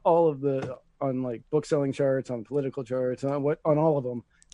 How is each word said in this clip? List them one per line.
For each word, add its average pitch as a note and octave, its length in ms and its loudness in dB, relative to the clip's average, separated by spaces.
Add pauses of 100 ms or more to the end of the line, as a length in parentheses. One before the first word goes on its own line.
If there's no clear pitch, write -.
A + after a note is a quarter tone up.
all E3+ 260 6
of C#3+ 120 -4
the, C3 360 -2 (240)
on, C3 220 -2
like, A#2 260 -8
book D3+ 160 0
selling C#3+ 280 0
charts, C3+ 360 0
on A#2+ 140 -6
political C3+ 400 -4
charts, B2+ 400 -4
on C#3 200 -2
what, D3 220 0
on D3+ 120 4
all D#3 200 4
of C3+ 60 -2
them. B2 200 -6 (300)